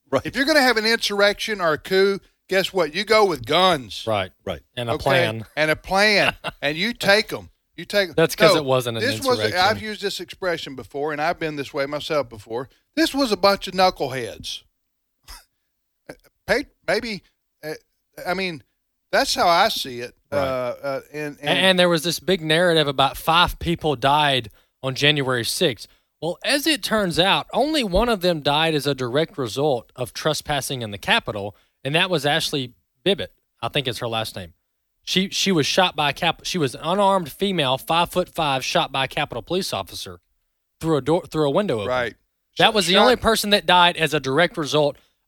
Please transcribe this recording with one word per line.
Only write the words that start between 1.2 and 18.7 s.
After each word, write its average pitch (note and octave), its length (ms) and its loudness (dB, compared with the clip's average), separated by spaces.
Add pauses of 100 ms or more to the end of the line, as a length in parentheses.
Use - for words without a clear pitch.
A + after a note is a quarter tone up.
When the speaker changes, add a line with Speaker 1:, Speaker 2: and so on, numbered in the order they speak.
Speaker 2:
or E3 120 2
a C#3+ 40 -2
coup, G3 420 2 (280)
guess - 260 0
what? D#3+ 220 0
You G3+ 80 -2
go G#3+ 220 6
with C#3+ 200 0
guns. D3 600 2
Speaker 3:
Right. G2+ 240 -2 (140)
Speaker 1:
Right. E2 160 -8 (140)
Speaker 3:
And A#2+ 140 -6
a A2+ 40 0
Speaker 2:
Okay? - 100 -6
Speaker 3:
plan. A#2 420 0 (100)
Speaker 2:
And D#3 140 0
a D#3 60 0
plan. F#3+ 600 2 (120)
Speaker 3:
<laughs> - 140 -14
Speaker 2:
And D3+ 160 -2
you G#3+ 160 -2
take G#3+ 400 2
'em. G2 160 -10 (260)
You - 80 -14
take G3+ 260 0
'em. - 60 -16
Speaker 3:
That's D#3+ 200 2
'cause F3+ 180 6
Speaker 2:
No, D#3+ 80 2
Speaker 3:
it C#3+ 40 -4
wasn't B2 320 0
an A2 60 -4
Speaker 2:
this C4+ 160 -2
was, B3 200 0
Speaker 3:
insurrection. G#3 200 0
Speaker 2:
I've G3+ 220 2
used G#3+ 200 -10
this F#3+ 200 -6
expression E3+ 540 -8
before, C#3 360 -8
and D3 100 -4
I've F3 180 -2
been D#3 180 -6
this C#3 160 -8
way C#3+ 120 -2
myself C#3+ 440 -4
before. A#2 400 -10 (260)
This D#4+ 180 0
was C4 200 0
a F#3 40 0
bunch G3 300 2
of F#3 60 -10
knuckleheads. C3+ 880 -2 (640)
<laughs> - 1200 -20
Pay-, A#3+ 200 0 (200)
maybe, G#3+ 360 -4 (380)
uh, D3+ 120 -8 (520)
I F3+ 80 -2
mean, F3+ 300 -6 (480)